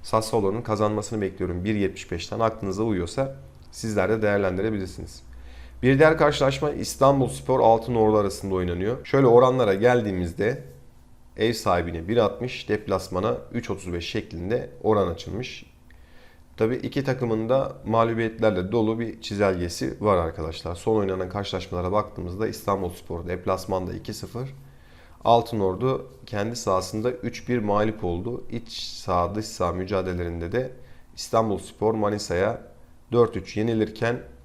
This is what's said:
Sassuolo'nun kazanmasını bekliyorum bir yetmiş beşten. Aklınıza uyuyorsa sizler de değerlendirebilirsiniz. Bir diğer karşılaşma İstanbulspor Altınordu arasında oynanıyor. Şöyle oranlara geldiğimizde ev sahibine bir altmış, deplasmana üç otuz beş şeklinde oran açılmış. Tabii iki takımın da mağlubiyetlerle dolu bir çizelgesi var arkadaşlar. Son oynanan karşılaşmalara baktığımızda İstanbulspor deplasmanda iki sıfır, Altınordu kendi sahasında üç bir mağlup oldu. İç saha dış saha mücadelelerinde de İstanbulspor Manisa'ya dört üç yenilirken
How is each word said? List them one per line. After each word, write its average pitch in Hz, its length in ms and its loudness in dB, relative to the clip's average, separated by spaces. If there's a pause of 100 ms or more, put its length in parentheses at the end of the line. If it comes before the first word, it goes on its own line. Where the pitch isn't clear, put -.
Sassuolo'nun 110 600 0
kazanmasını 107 580 -2
bekliyorum 90 440 -4
bir 110 100 0
yetmiş 98 360 -2
beşten. 92 300 -6
Aklınıza 107 420 -2
uyuyorsa 113 540 -2 (340)
sizler 104 400 -2
de 110 120 2
değerlendirebilirsiniz. 98 1000 -2 (600)
Bir 135 160 6
diğer 156 200 8
karşılaşma 143 520 4
İstanbulspor 131 920 2
Altınordu 113 560 6
arasında 98 380 0
oynanıyor. 92 500 -2
Şöyle 139 220 4
oranlara 123 480 8
geldiğimizde 104 880 2 (760)
ev 113 160 2
sahibine 85 560 0
bir 117 80 2
altmış, 117 520 0
deplasmana 104 680 -2 (160)
üç 117 180 -4
otuz 90 220 -6
beş 85 160 -6
şeklinde 101 600 -6 (120)
oran 101 260 2
açılmış. 92 580 -8 (920)
Tabii 120 200 0
iki 135 280 -4
takımın 117 440 -2
da 135 240 2 (140)
mağlubiyetlerle 110 880 2
dolu 113 280 2
bir 117 200 -6
çizelgesi 98 800 0
var 101 160 4
arkadaşlar. 82 580 -4
Son 110 220 0
oynanan 95 320 0
karşılaşmalara 92 640 -4
baktığımızda 101 560 -2
İstanbulspor 92 800 -4
deplasmanda 92 640 -4
iki 92 220 -10
sıfır, 117 340 -10 (760)
Altınordu 113 840 2 (200)
kendi 107 300 -4
sahasında 107 540 0
üç - 380 -8
bir 123 100 2
mağlup 107 460 0
oldu. 90 460 -4
İç - 320 -10
saha 87 520 0
dış 107 120 -4
saha 87 260 -2
mücadelelerinde 90 800 -4
de 127 200 -2 (440)
İstanbulspor 110 800 0
Manisa'ya 104 640 -2 (520)
dört 117 240 4
üç 92 200 -6
yenilirken 113 680 0 (220)